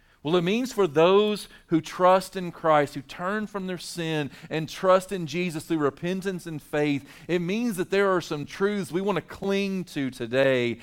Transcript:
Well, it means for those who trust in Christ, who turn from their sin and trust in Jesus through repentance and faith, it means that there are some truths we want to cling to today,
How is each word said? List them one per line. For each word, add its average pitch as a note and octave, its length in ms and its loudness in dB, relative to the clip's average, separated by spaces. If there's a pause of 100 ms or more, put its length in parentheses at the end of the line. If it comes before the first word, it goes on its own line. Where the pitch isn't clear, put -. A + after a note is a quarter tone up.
(240)
Well, D#3+ 140 2
it F3 60 2
means A3+ 300 0
for G3 140 2
those F#3+ 600 4 (200)
who E3 120 2
trust F#3 560 2
in F3 160 -8
Christ, D3+ 440 2
who C#3 80 -10
turn G3+ 420 -6
from G3 220 -8
their F#3 100 -6
sin D#3+ 540 -4 (180)
and D#3 180 -4
trust F#3 440 4
in F3 160 -4
Jesus D#3 380 -4
through E3 120 0
repentance F3 680 -2
and D#3 120 -8
faith, D3 480 -2 (200)
it F3 160 0
means G#3 340 -2
that F3+ 140 -4
there G3 180 2
are F3+ 120 2
some D3 260 -6
truths G3 440 -2
we F3 100 -2
want G3 160 0
to D3+ 40 -4
cling G3 640 -4
to C#3 260 -4
today, B2 720 0